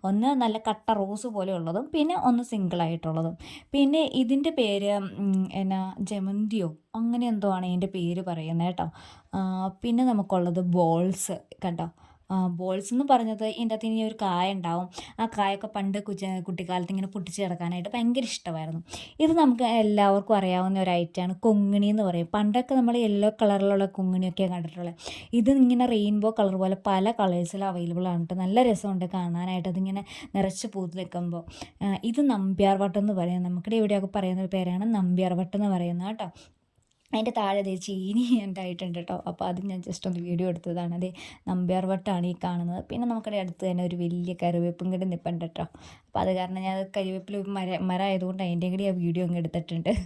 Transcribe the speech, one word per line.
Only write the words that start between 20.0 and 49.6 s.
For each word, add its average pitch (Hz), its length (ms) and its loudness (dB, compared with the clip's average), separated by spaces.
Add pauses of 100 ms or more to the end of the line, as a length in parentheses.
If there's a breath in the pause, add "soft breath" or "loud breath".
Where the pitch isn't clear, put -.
അറിയാവുന്ന 185 460 2
ഒരു 180 100 2
ഐറ്റമാണ് 175 480 0
കൊങ്ങിണി 202 500 4
എന്ന് 214 140 2
പറയും. 170 280 0
പണ്ടൊക്കെ 214 440 2
നമ്മൾ 240 220 4
യെല്ലോ 214 360 4
കളറിലുള്ള 202 560 4
കൊങ്ങിണിയൊക്കെ 185 580 0
കണ്ടിട്ടുള്ളത്. 175 460 -6 (400 loud breath)
ഇത് 233 200 6
ഇങ്ങനെ 247 340 6
റെയിൻബോ 214 440 2
കളർ 202 260 2
പോലെ 190 240 0
പല 196 320 2
കളേഴ്സിലും 190 540 0
അവൈലബിൾ 175 400 -2
ആണ് 170 160 0
ട്ടോ. 180 140 -6
നല്ല 190 260 4
രസമുണ്ട് 196 460 0
കാണാനായിട്ട് 180 600 -4
അതിങ്ങനെ 190 340 -4 (280 loud breath)
നിറച്ച് 196 400 0
പൂത്ത് 185 260 -6
നിൽക്കുമ്പോൾ. 175 460 -6 (320 loud breath)
ആ, 202 140 -2 (140)
ഇത് 233 220 2
നമ്പ്യാർ 196 520 4
വട്ടം 196 240 0
എന്ന് 208 140 2
പറയും. 180 280 0
നമുക്കിടെ 180 340 -2
ഇവിടെയൊക്കെ 202 340 2
പറയുന്ന 185 320 -2
ഒരു 185 100 -4
പേരാണ് 185 380 0
നമ്പ്യാർ 185 420 2
വട്ടം 185 260 -2
എന്ന് 202 120 2
പറയുന്നത് 175 380 -2
കേട്ടോ. 220 200 -8 (840 loud breath)
അതിൻ്റെ 226 200 2
താഴെ 202 300 2
ദേ 196 140 0
ചീനി 190 460 -2 (180)
ഉണ്ടായിട്ടുണ്ട് 185 580 -6
കേട്ടോ. 175 180 -6 (100)
അപ്പോൾ 180 200 -4
അത് 180 180 -2
ഞാൻ 185 180 -6
just - 240 -8
ഒന്ന് 175 160 -2
വീഡിയോ 175 260 -2
എടുത്തതാണ്. 170 500 -4
ദേ 185 120 -2 (340 loud breath)
നമ്പ്യാർ 185 420 0
വട്ടമാണ് 185 420 -2
ഈ 175 100 -2
കാണുന്നത്. 175 480 -4
പിന്നെ 240 200 -4
നമുക്കിടെ 220 340 -2
അടുത്ത് 185 240 -6
തന്നെ 180 220 0
ഒരു 175 120 -2
വലിയ 175 380 -2
കറിവേപ്പും 175 540 0
കൂടി 185 180 -2
നിൽപ്പുണ്ട് 170 380 -4
കേട്ടോ. 160 200 -8 (360 loud breath)
അപ്പോൾ - 200 -6
അത് 190 120 0
കാരണം 185 280 -4
ഞാൻ 190 180 -2 (100)
കറിവേപ്പില 190 480 -4
ഒരു 196 140 -6
മര-, 185 320 -4
മരം 185 240 0
ആയതുകൊണ്ട് 190 360 -2
അതിൻ്റെയും 175 300 0
കൂടി 196 140 0
ആ 185 100 0
വീഡിയോ 175 280 0
അങ്ങ് 175 140 0
എടുത്തിട്ടുണ്ട്. 165 540 -2 (120)